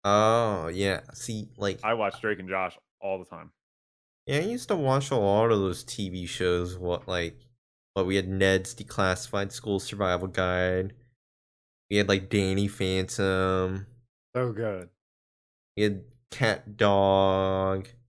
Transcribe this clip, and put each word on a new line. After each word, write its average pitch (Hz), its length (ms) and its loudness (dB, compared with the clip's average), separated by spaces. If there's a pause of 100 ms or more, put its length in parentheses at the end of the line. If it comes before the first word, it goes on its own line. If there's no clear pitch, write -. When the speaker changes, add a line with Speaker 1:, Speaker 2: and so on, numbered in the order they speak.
Speaker 1:
Oh, 107 640 2
yeah. 95 320 -2 (140)
See, 107 420 -10
like 98 260 -4
Speaker 2:
I 110 120 0
watch 104 260 -2
Drake 107 200 -2
and 92 100 -12
Josh 95 260 -4 (240)
all 95 180 -6
the 90 60 -14
time. 85 260 -18 (760)
Speaker 1:
Yeah, 135 100 -4
I 147 40 0
used 233 280 -6
to 208 80 0
watch 135 340 0
a 135 60 0
lot 104 340 4
of 110 100 4
those 92 240 -2
T 98 260 -8
V 90 160 -8
shows. 90 500 -2
What, 90 320 -4
like, 87 300 -4 (560)
what 95 120 0
we 95 100 2
had 92 120 0
Ned's 95 460 2
Declassified 98 760 -2
School 98 280 -2
Survival 95 480 -2
Guide. 92 640 0 (1000)
We 101 80 2
had, 101 100 4
like, 95 200 2
Danny 98 380 2
Phantom. 95 1200 0 (480)
Speaker 2:
So 123 180 -2
good. 101 360 -6 (880)
Speaker 1:
We 104 80 2
had 101 200 -2 (280)
Cat 107 440 -2
Dog. 95 1120 4 (200)